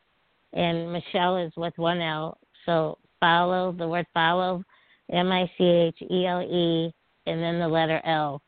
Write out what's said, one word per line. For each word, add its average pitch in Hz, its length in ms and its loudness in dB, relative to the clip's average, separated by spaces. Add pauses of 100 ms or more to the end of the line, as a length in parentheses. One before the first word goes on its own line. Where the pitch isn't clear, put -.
(540)
and 170 360 -2
Michele 175 460 0
is 170 200 -4
with 170 200 -6
one 170 240 0
L. 160 380 -6 (260)
So 160 320 0 (240)
follow, 180 520 2
the 170 140 -6
word 165 280 -2
follow, 180 500 0 (460)
M 180 200 2
I 180 280 0
C 185 60 4
H 170 460 4
E 180 160 0
L 180 140 -2
E, 170 540 0 (320)
and 165 160 -4
then 170 160 -2
the 170 100 0
letter 160 360 0
L. 151 440 -2